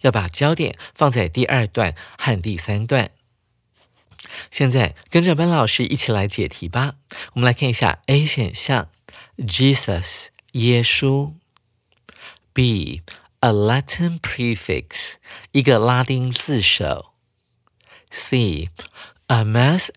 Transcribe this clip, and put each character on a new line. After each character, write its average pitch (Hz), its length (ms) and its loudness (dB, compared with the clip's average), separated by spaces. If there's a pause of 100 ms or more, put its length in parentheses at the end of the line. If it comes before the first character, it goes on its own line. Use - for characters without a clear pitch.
要 131 100 4
把 95 160 -2
焦 147 260 0
点 160 220 -4 (180)
放 147 160 4
在 110 180 0
第 123 160 0
二 120 220 0
段 95 300 -2 (200)
和 107 240 -2
第 101 160 -4
三 104 300 -4
段。 123 240 0 (1400)
现 135 200 0
在 123 240 2 (140)
跟 170 160 4
着 175 100 4
班 165 140 2
老 151 180 2
师 - 180 0
一 - 120 -2
起 - 160 2
来 101 160 0
解 95 180 -2
题 - 220 -10
吧。 131 260 -2 (380)
我 120 80 -2
们 123 60 4
来 120 60 4
看 135 160 0
一 120 40 0
下 - 340 0
A 143 180 4
选 135 300 -2
项， - 340 0 (500)
Jesus 113 880 0 (260)
耶 120 300 2
稣。 139 500 0 (1200)
B. 98 500 -2 (380)
A 113 120 4
Latin 139 680 0
prefix， - 920 -6 (380)
一 139 100 2
个 120 160 6
拉 123 260 2
丁 127 260 -2
字 123 300 -2
首。 - 540 -2 (960)
C. 87 600 -2 (580)
A 113 160 4
mass 123 520 2